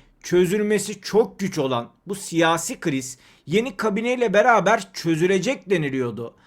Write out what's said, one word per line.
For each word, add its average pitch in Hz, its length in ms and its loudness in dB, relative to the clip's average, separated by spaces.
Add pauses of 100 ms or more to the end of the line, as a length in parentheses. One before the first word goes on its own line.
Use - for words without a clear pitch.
(240)
çözülmesi 208 760 2
çok - 380 0
güç 185 180 -4
olan 127 340 -2 (160)
bu 196 80 -6
siyasi 165 640 0
kriz 135 380 -6 (280)
yeni 220 320 -2
kabineyle 220 560 -2
beraber 202 600 2
çözülecek 180 760 -2
deniliyordu. 131 680 -2 (120)